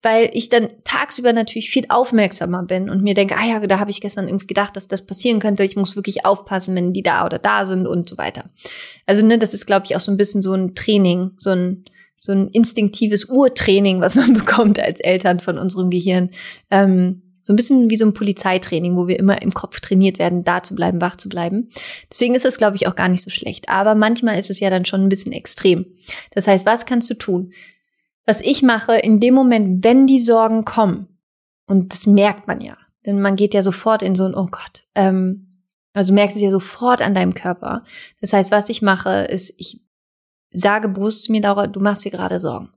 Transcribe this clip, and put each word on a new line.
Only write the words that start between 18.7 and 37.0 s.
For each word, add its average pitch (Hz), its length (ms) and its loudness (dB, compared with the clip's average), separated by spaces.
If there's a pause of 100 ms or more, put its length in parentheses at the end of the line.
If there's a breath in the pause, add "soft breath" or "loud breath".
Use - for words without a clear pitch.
wo 180 120 -2
wir 180 100 0
immer 196 220 2
im - 140 -4
Kopf - 260 -10
trainiert 190 380 2
werden, 175 260 -2
da 180 180 0
zu 196 120 -10
bleiben, 175 260 -2
wach 180 160 -4
zu - 140 -4
bleiben. 185 400 -6 (400 loud breath)
Deswegen 240 240 0
ist 254 100 0
das, - 140 0
glaub 208 160 2
ich, 190 140 -2
auch 180 60 -4
gar 185 140 -2
nicht 180 140 0
so - 80 -4
schlecht. - 400 -10
Aber 202 240 2
manchmal 220 440 0
ist 202 120 -4
es 196 100 -2
ja 196 80 0
dann 185 160 0
schon 190 160 -2
ein 196 80 4
bisschen 196 240 0
extrem. - 540 0 (460 loud breath)
Das 196 140 0
heißt, 190 200 2
was 233 180 0
kannst 240 240 0
du - 60 -4
tun? 180 400 -4 (720 loud breath)
Was 214 140 2
ich - 220 0
mache 233 320 2
in 214 260 4
dem 247 140 4
Moment, 214 500 2
wenn 262 220 6
die 269 120 6
Sorgen 226 460 2
kommen, - 540 -2 (480)
und 190 260 2
das - 140 0
merkt 202 400 4
man - 160 -8
ja, - 120 -18 (300)
denn 202 160 -2
man 196 160 0
geht 202 160 0
ja 202 100 2
sofort 214 380 0
in 190 140 -2
so 185 100 2
ein, 185 100 -4
„Oh 190 120 -4
Gott“, - 480 -16
ähm, 190 680 -2 (300)
also 196 160 0
du 196 60 4
merkst 202 220 2
es 208 60 0
ja 196 80 2
sofort 240 520 -2